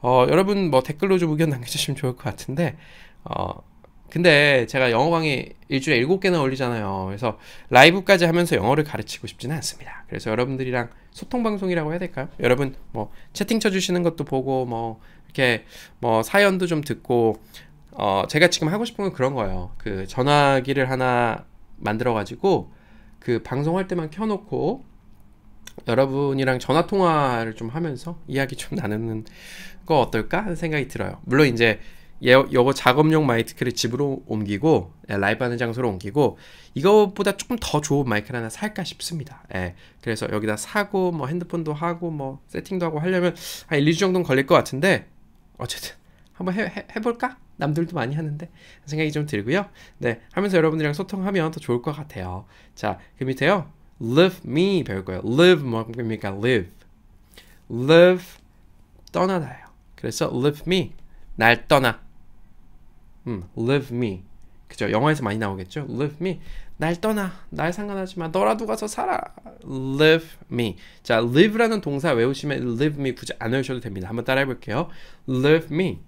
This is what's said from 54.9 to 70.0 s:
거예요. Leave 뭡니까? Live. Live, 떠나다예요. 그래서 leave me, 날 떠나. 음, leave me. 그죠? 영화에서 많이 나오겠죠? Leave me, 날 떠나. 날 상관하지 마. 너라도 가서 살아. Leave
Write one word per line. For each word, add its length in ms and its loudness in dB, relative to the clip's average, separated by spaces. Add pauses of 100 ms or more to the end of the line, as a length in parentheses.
거예요. 220 -6
Leave 380 6
뭡니까? 640 -4
Live. 420 0 (960)
Live, 540 6 (880)
떠나다예요. 540 -2 (300)
그래서 380 -4
leave 320 -2
me, 280 -2 (420)
날 320 2
떠나. 340 4 (1300)
음, 200 -8 (100)
leave 380 -2
me. 280 -4 (440)
그죠? 240 -4
영화에서 320 2
많이 140 -2
나오겠죠? 520 -6
Leave 300 -4
me, 220 -4 (360)
날 220 -2
떠나. 320 -2 (180)
날 220 -4
상관하지 480 -8
마. 100 -6
너라도 360 0
가서 220 -4
살아. 340 -4 (420)
Leave 640 2 (240)